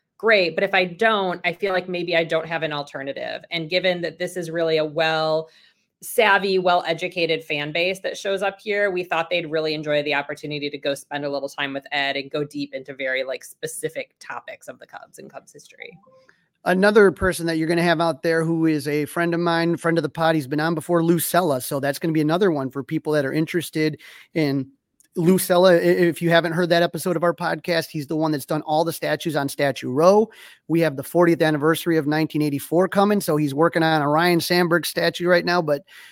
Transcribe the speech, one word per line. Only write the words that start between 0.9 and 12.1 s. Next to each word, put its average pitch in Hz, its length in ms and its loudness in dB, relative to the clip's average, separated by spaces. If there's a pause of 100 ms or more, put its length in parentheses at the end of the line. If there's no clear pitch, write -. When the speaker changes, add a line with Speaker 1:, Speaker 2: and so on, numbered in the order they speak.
Speaker 1:
I 175 80 0
feel 190 200 -2
like 180 160 -2
maybe 175 280 -2
I 170 80 2
don't 160 220 -2
have 160 160 -6
an 151 100 -2
alternative. 139 800 -8
And 165 180 -6
given 180 340 0
that 160 160 -6
this 180 180 -6
is 165 120 -6
really 160 300 0
a 156 60 0
well 160 640 -2 (520)
savvy, 196 560 2
well-educated 170 840 0
fan 151 280 -6
base 180 280 -2
that - 160 -8
shows 196 240 -4
up 196 200 -4
here, 202 300 0
we 180 120 -2
thought 165 260 -4
they'd 170 220 -4
really 156 240 -2
enjoy 151 280 -2
the 147 120 -4
opportunity 147 560 -6
to 143 80 -10
go 143 160 -4
spend 143 300 -8
a 143 60 -6
little 139 180 -6
time 139 260 -8
with 139 160 -8
Ed 139 260 -2